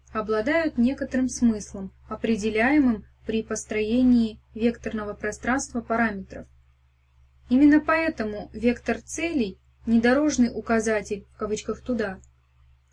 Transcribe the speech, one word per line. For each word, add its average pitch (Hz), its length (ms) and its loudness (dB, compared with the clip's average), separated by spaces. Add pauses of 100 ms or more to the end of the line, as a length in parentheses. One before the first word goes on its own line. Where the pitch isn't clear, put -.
(120)
обладают 226 640 -2
некоторым 262 500 0
смыслом, 208 640 -2 (160)
определяемым 226 1000 0 (200)
при 220 160 -2
построении 220 960 2 (160)
векторного 220 600 -4
пространства 240 680 -4
параметров. 220 640 -4 (1000)
Именно 294 320 6
поэтому 311 720 -2
вектор 233 480 -2
целей 311 560 -4 (260)
не 226 160 4
дорожный 254 540 2
указатель, 220 800 -2
в - 40 -20
кавычках, 214 440 -6
туда, 208 360 -4 (760)